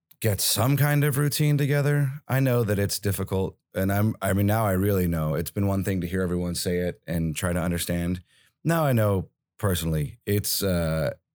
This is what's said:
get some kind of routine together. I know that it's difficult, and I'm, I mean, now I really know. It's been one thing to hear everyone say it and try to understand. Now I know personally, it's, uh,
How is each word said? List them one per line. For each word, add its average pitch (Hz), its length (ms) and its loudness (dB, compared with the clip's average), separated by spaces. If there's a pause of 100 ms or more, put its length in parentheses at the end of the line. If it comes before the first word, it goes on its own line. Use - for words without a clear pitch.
(220)
get 104 180 0
some 131 380 2
kind 147 260 2
of 139 140 0
routine 147 400 2
together. 143 540 0 (160)
I 131 120 0
know 123 240 2
that 101 160 2
it's 101 200 0
difficult, 95 580 -2 (160)
and 95 180 0
I'm, 107 300 0
I 98 120 0
mean, 101 140 2
now 110 180 2
I 98 60 2
really 95 360 2
know. 80 280 0
It's 80 160 -4
been 101 160 -2
one 98 160 0
thing 95 180 -2
to 87 60 -4
hear 92 140 -4
everyone 87 340 -2
say 90 220 -2
it 87 280 -4
and 82 300 -2
try 87 180 -2
to 87 60 0
understand. 87 640 -2 (420)
Now 160 220 2
I 135 80 2
know 104 360 2 (280)
personally, 80 680 -2
it's, - 380 -2
uh, 80 500 0 (220)